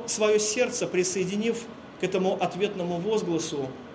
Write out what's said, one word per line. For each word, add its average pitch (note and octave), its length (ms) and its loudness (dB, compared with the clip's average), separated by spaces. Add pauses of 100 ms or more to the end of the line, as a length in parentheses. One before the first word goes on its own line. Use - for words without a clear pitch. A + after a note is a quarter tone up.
свое G#3 320 4
сердце A#3+ 480 2
присоединив F#3 800 0 (360)
к - 40 0
этому F#3 360 2
ответному F3 580 0
возгласу: E3+ 680 0 (260)